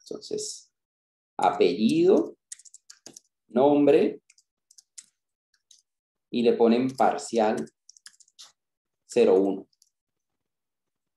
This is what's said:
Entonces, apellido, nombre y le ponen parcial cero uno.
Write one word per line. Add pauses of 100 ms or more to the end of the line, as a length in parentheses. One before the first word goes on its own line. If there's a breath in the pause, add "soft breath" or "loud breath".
Entonces, (640)
apellido, (1120)
nombre (2000)
y
le
ponen
parcial (1400)
cero
uno. (1500)